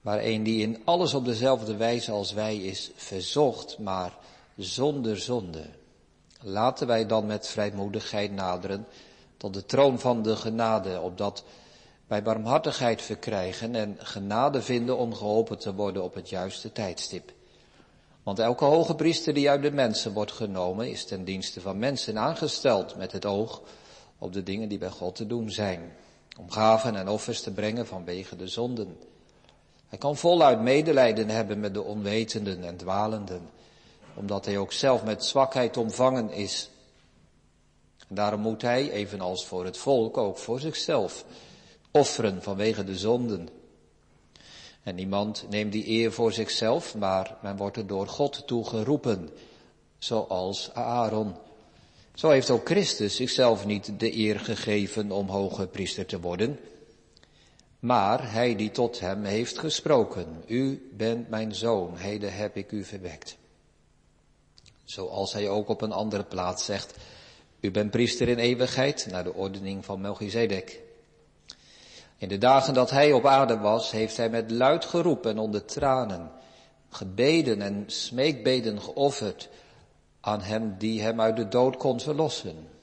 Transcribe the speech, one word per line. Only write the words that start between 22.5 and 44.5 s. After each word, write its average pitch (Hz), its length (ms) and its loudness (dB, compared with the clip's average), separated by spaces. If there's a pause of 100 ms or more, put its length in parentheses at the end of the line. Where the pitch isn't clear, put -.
met 95 160 -8
het 98 140 -6
oog 104 360 -2 (560)
op 92 140 -10
de 95 100 -4
dingen 101 260 -6
die 101 100 -4
bij 90 120 -6
God 90 260 -8
te 113 100 -6
doen 113 240 -4
zijn, 90 420 -4 (460)
om 95 120 -16
gaven 110 460 4
en 95 120 -4
offers 107 320 -2
te - 100 -8
brengen 107 360 -2
vanwege 90 500 -10
de 92 120 -10
zonden. 113 480 -4 (920)
Hij - 100 -16
kan 143 180 0
voluit 160 440 8
medelijden 127 680 6
hebben 107 320 -2
met 104 140 -4
de 104 80 -4
onwetenden 104 840 -2
en 87 120 -8
dwalenden, 95 720 -4 (680)
omdat 101 300 -4
hij 101 140 0
ook 98 140 -4
zelf 123 320 4
met 107 200 -4
zwakheid 131 520 2
omvangen 123 540 2
is. - 400 -6 (1400)
En 98 60 -12
daarom 104 260 0
moet 110 220 -2
hij, 127 280 2
evenals 95 560 -4
voor 92 180 -6
het 92 120 -8
volk, 120 400 2
ook 101 220 -2
voor 123 220 -6
zichzelf 143 640 -2 (640)
offeren 110 520 4
vanwege 104 420 0
de 95 120 -6
zonden. 107 520 0 (1300)